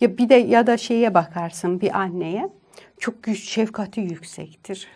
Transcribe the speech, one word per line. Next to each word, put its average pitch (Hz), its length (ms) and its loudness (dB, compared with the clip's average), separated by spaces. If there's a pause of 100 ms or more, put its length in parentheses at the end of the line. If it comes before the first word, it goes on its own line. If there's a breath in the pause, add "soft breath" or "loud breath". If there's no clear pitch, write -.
Ya 214 180 2
bir 247 100 2
de, 269 60 8
ya 233 320 6
da 233 100 4
şeye 233 380 0
bakarsın, 175 640 -2
bir 196 200 -2
anneye. 180 480 -6 (500 soft breath)
Çok - 240 -8
güç, 214 260 -6
şefkati 220 520 -4
yüksektir. 170 960 -12